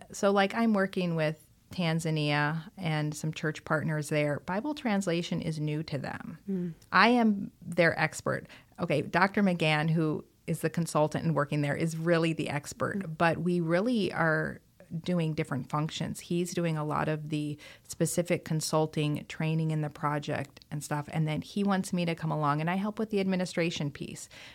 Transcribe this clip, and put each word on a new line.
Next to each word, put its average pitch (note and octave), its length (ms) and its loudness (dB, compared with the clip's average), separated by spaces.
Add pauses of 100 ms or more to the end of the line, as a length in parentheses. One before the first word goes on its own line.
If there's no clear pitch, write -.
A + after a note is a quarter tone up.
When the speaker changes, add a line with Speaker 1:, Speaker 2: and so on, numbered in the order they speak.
(140)
Speaker 1:
so, G3+ 180 2
like, G3 240 4
I'm A#3 160 2
working F#3+ 460 2
with D#3 180 2 (400)
Tanzania D#3+ 840 2 (160)
and D3+ 360 -2
some D#3 200 -4
church D#3 320 -4
partners D3+ 420 0
there. D3 380 2
Bible A3+ 280 -2
translation F#3+ 680 0
is D#3+ 180 -4
new D3+ 240 -2
to D#3 140 -6
them. - 400 -8 (120)
Speaker 2:
Mm. F3+ 240 -2 (200)
Speaker 1:
I G3 160 8
am A3 420 4 (100)
their E3+ 380 2
expert. - 480 -2 (320)
Okay, E3 220 0
Doctor F#3+ 420 4
McGann, D#3+ 460 4
who D#3+ 340 2 (240)
is E3 140 -2
the D#3+ 80 2
consultant D#3+ 560 0
and D#3+ 100 2
working D3 260 0
there, C#3+ 140 0
is E3 220 -2
really E3 340 4
the D#3 160 -2
expert, - 520 -4
Speaker 2:
Mm. D#3+ 180 -8
Speaker 1:
but E3+ 220 2
we F3 200 2
really F#3+ 540 2
are D#3 480 0 (420)
doing E3 300 0
different D3 380 -4
functions. D3+ 480 -4
He's F3 340 -2
doing E3 240 0
a D3+ 80 -2
lot D3+ 220 0
of D3+ 220 -4
the D3 280 -4 (300)
specific E3 580 0
consulting, D#3 840 0
training D#3+ 440 0
in D#3 100 0
the D3+ 80 -2
project D3 720 -4 (100)
and D3 140 -6
stuff. D3 280 -4
And D#3+ 160 0
then D#3 140 -2
he - 220 -4
wants F#3+ 300 0
me F3 120 0
to E3+ 80 0
come D#3+ 160 -4
along D3+ 320 0
and E3 80 0
I F3+ 60 0
help G#3 240 -4
with A3 100 -2
the G3+ 100 0
administration F3+ 680 0
piece. - 400 -12 (260)